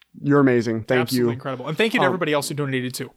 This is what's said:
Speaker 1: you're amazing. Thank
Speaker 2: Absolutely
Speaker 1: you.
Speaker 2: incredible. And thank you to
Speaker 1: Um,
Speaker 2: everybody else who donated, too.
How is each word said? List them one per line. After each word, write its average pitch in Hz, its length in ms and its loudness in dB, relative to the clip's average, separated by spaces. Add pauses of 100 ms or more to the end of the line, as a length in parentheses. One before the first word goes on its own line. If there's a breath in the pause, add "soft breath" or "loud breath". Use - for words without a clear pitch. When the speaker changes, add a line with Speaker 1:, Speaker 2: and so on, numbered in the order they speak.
(220)
Speaker 1:
you're 143 180 4
amazing. 117 440 2
Thank 127 180 0
Speaker 2:
Absolutely 120 260 0
Speaker 1:
you. 120 60 -2
Speaker 2:
incredible. 127 340 -10
And 160 80 -6
thank 220 180 0
you 226 60 2
to 196 40 4
Speaker 1:
Um, 180 40 4
Speaker 2:
everybody 175 240 -2
else 143 160 0
who 151 60 -8
donated, 131 400 -4
too. 127 220 -10